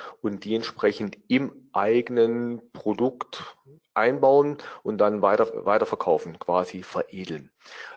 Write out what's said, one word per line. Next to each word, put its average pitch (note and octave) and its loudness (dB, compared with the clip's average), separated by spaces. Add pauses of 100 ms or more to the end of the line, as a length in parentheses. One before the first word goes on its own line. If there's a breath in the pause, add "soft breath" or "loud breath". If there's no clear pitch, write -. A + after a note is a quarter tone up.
(220 loud breath)
und G2+ -6
die G#2+ -2
entsprechend G#2+ -2 (100)
im C3 0 (220)
eigenen A#2 0
Produkt - -4 (360)
einbauen C#3 4 (260 loud breath)
und G#2+ -2
dann G#2 2
weiter, G#2+ 2
weiterverkaufen, F#2 0
quasi F2+ -2
veredeln. F2+ -8 (460 loud breath)